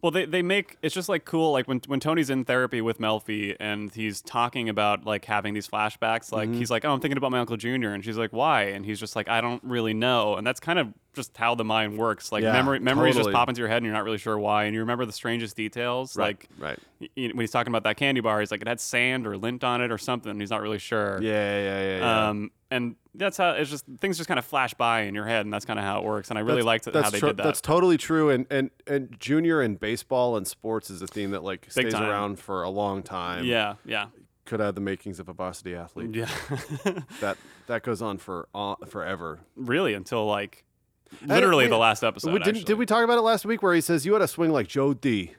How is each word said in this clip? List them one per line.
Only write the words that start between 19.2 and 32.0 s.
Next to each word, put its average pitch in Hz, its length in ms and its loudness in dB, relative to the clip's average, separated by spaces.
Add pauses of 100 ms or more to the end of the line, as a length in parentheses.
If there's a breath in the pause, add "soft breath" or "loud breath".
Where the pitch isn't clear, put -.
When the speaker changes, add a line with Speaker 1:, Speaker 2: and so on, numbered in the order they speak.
Speaker 1:
or 104 100 -4
lint 120 280 -4
on 123 160 2
it 120 100 0
or 110 80 -2
something." 117 320 -4
And 104 100 -6
he's 101 100 -4
not 107 100 0
really 104 180 -4
sure. 101 420 -2
Speaker 2:
Yeah, 107 120 0
yeah, 101 500 0
yeah, 95 160 -2
yeah. 110 300 2
Speaker 1:
Um, 104 220 -4 (200)
and 120 260 -2 (180)
that's 196 240 -2
how, 175 140 4
it's 139 180 0
just, 147 140 -8 (160)
things 190 180 0
just 165 100 -8
kinda 139 140 0
flash 127 320 0
by 117 280 2
in 101 120 -4
your 104 100 -4
head, 110 220 2
and 104 60 -4
that's 104 120 -4
kinda 107 180 -4
how 101 160 0
it 101 60 -2
works. 107 260 -2
And 110 80 -2
I 107 40 0
really 123 140 2
Speaker 2:
That's, 117 100 2
Speaker 1:
liked 113 200 2
it, - 60 -8
Speaker 2:
that's 151 140 4
Speaker 1:
how 104 40 4
they 101 80 0
Speaker 2:
tro-, 147 120 4
Speaker 1:
did 101 80 -4
that. 98 60 -2
Speaker 2:
that's 147 180 2
totally 175 340 6
true. 156 340 2
And, 131 200 2
and, 135 200 0 (160)
and 139 320 -2
Junior 160 440 2
in 110 140 2
baseball 120 600 0
and 98 100 -2
sports 110 440 -6
is 92 120 -10
a 95 40 -8
theme 101 260 -6
that, 95 100 -4
like, 92 200 -8
Speaker 1:
Big - 100 -20
Speaker 2:
stays 117 220 2
Speaker 1:
time. 107 140 0